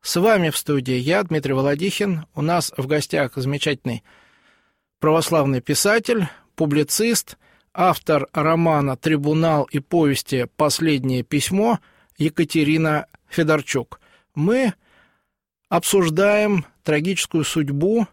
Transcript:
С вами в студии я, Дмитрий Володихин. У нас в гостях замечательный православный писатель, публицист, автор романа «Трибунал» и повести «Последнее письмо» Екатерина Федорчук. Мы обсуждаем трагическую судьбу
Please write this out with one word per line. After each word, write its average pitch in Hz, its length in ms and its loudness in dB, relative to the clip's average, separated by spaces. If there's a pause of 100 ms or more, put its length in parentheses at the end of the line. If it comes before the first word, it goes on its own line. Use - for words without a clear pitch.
С - 180 -4
вами 190 300 4
в - 80 -4
студии 131 380 -2
я, 160 280 0
Дмитрий 147 300 -2
Володихин. 156 720 -2 (100)
У 147 60 -6
нас 165 340 -2
в 131 120 -4
гостях 147 500 -2
замечательный 131 640 -4 (960)
православный 156 600 2
писатель, 208 680 0 (300)
публицист, 156 800 0 (360)
автор 165 600 0
романа 151 640 2
«Трибунал» 156 720 2
и 143 80 -2
повести 139 800 0
«Последнее 135 680 0
письмо» 196 560 0 (380)
Екатерина 156 880 0 (240)
Федорчук. 151 720 -2 (340)
Мы 214 380 0 (960)
обсуждаем 196 960 2 (180)
трагическую 160 640 -2
судьбу 160 680 0